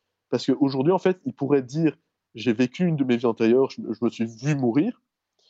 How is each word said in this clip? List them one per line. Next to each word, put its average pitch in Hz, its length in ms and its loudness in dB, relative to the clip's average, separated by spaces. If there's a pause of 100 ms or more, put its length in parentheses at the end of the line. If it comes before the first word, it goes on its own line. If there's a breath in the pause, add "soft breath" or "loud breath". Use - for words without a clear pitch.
(300)
Parce - 160 -4
qu'aujourd'hui, 139 460 2
en 185 60 2
fait, 185 260 0
il 131 80 -6
pourrait 139 300 0
dire, « 147 340 -2 (380)
J'ai 113 180 -2
vécu 123 320 0
une 165 120 0
de 139 80 0
mes 120 140 0
vies 123 80 -2
antérieures, 117 440 2
je, - 120 -14
je 113 220 -6
me 110 60 2
suis 113 160 -6
vu 120 300 -4
mourir », 139 440 -2 (500)